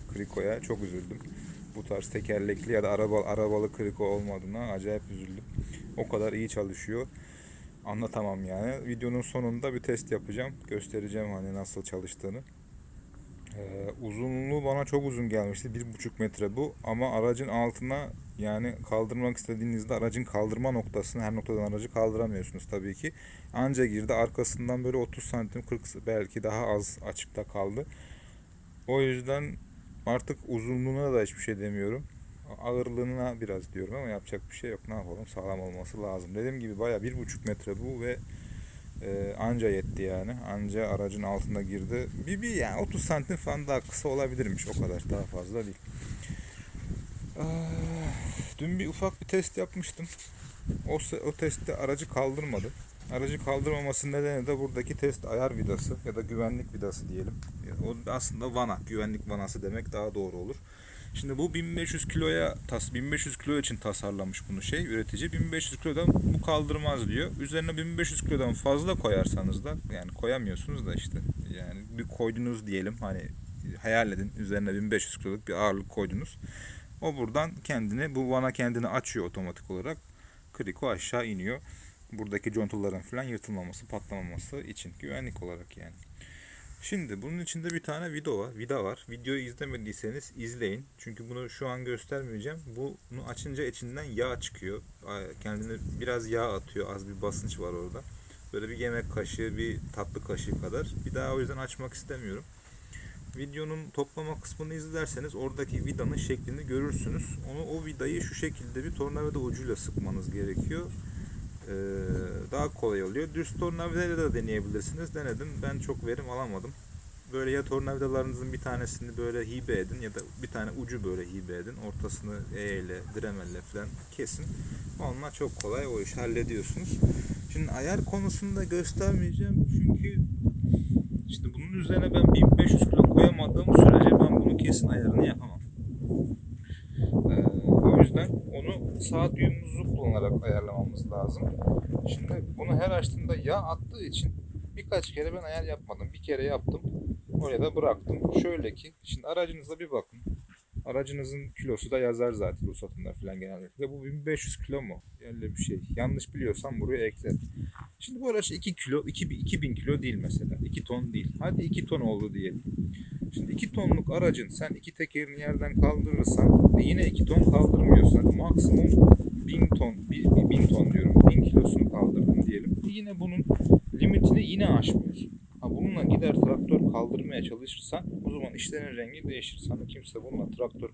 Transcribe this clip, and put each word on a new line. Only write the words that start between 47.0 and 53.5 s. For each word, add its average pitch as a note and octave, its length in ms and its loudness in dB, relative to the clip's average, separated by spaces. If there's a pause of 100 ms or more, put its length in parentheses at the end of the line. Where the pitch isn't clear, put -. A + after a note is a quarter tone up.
Ee, D3 60 -6 (1160)
dün F3 200 -2
bir F#3 80 -4
ufak F#3 340 -4
bir - 60 -10
test F#3+ 320 -2
yapmıştım. F3+ 480 -6 (840)
O D3+ 80 0
se-, - 240 -4
o D3 120 -2
testte - 440 -2
aracı C#3 320 -2
kaldırmadı. C3+ 640 -2 (420)
Aracı C#3 320 -2
kaldırmamasının C#3 680 -2